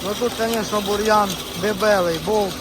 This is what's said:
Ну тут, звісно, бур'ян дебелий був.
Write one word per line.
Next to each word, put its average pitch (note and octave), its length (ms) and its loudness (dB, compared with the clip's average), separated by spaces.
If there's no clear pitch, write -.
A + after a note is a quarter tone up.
Ну F#3+ 140 -2
тут, A#3+ 200 0
звісно, A3 420 0
бур'ян G#3 480 2
дебелий G3 580 2
був. G3 420 0